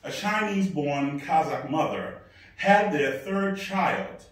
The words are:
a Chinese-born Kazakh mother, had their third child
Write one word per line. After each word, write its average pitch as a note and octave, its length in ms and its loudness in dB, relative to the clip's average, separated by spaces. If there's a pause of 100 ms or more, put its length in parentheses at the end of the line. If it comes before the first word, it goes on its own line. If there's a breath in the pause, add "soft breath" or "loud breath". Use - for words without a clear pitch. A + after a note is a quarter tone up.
a C3+ 80 -10
Chinese-born D3+ 1080 -2
Kazakh - 500 0
mother, - 500 -2 (360 loud breath)
had G3+ 360 6
their C3+ 200 2
third G3 440 -2
child - 760 -2